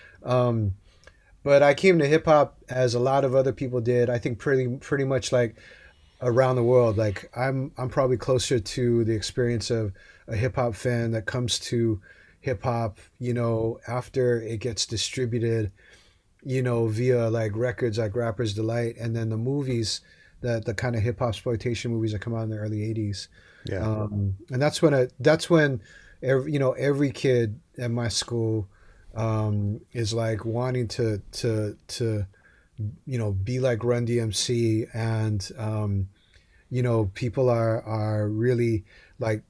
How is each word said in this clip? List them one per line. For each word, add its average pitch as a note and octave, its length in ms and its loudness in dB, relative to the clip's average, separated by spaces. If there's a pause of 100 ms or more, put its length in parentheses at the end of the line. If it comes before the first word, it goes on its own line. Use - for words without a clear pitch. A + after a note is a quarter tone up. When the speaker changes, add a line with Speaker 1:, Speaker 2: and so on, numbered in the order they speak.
(240)
Speaker 1:
Um, A#2+ 500 2 (680)
but C#3+ 180 6
I C#3+ 140 8
came F#3 240 6
to C#3+ 80 4
hip D#3+ 180 4
hop D3+ 320 6 (120)
as B2+ 260 2
a A#2+ 40 2
lot C3+ 260 4
of B2+ 100 0
other C3+ 180 4
people B2 260 -4
did. A#2+ 300 2
I A#2+ 80 0
think A#2 220 -4
pretty, C3 380 0
pretty C#3 260 -2
much C3+ 280 0
like A#2+ 260 2 (640)
around B2+ 340 4
the A#2+ 80 2
world. A#2 340 4
Like G#2+ 380 -2
I'm, C3+ 420 -4
I'm B2+ 120 -6
probably C3 280 2
closer B2+ 420 0
to A#2+ 440 0
the A2+ 100 0
experience A#2+ 560 -2
of A2 220 -2 (360)
a A#2 80 -6
hip A#2+ 200 -2
hop A#2+ 180 0
fan A#2 380 -2
that A2 160 -4
comes B2 320 -2
to A2+ 420 0 (380)
hip C3 240 -6
hop, A#2 340 -2 (220)
you B2 140 -4
know, A#2 540 -2
after A#2+ 540 0
it A2 200 -8
gets A#2 260 -4
distributed, A2+ 840 -2 (720)
you C3 200 -2
know, A#2+ 240 0
via A#2 420 2
like A2 260 -2
records A#2 440 -2
like G#2+ 160 -4
Rapper's A#2 380 -2
Delight, A#2 440 -2
and A#2 180 -4
then A2+ 140 -2
the A2 80 -2
movies B2 640 -2 (400)
that, A#2 240 -2
the A#2 80 -2
kind A#2+ 220 -2
of G#2+ 80 2
hip A#2+ 160 -2
hop A#2+ 100 0
exploitation A#2 640 -4
movies A2 220 0
that G#2 80 -6
come A#2 120 -6
out A2+ 100 -2
in A2 60 -4
the G#2+ 80 -4
early G#2+ 260 -4
eighties. G#2+ 440 -4 (380)
Speaker 2:
Yeah. F#2+ 140 -4
Speaker 1:
Um, G2+ 580 -2 (140)
and B2+ 100 -2
that's D3+ 200 0
when D3+ 120 6
I, B2+ 140 4 (120)
that's D3+ 300 2
when D3 320 4 (400)
ev-, C3 260 2
you D3 120 0
know, C3 140 2
every C#3 380 0
kid A#2+ 480 0 (180)
at A#2+ 140 -4
my A#2+ 160 -2
school, A2 600 -2 (460)
um, G#2+ 640 0 (140)
is A2+ 200 -4
like A2+ 320 -2
wanting B2 440 -2
to, A2 320 -2 (100)
to, A2 460 -2 (100)
to, G#2+ 400 -4 (760)
you C3 120 -4
know, G#2+ 140 -2
be G2+ 280 -2
like A#2+ 240 0
Run A#2+ 220 2
D A#2+ 140 0
M A2+ 140 -2
C, A#2 600 0
and, A2 640 -2
um, G#2+ 520 -2 (600)
you B2 140 0
know, A2+ 320 2
people B2+ 340 0
are, A2+ 340 2
are G#2+ 440 -2
really A#2 560 2 (340)
like A2 320 -2